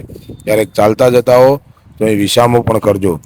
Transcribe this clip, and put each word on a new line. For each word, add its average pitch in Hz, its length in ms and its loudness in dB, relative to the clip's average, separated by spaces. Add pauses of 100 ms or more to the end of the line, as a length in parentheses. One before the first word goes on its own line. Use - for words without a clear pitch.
(440)
ક્યારેક 107 280 -2
ચાલતા 110 380 0
જતા 123 280 2
હો 135 220 2 (380)
તો 107 60 -4
અહીં 107 140 0
વિસામો 120 440 0
પણ 110 180 -2
કરજો 95 460 -2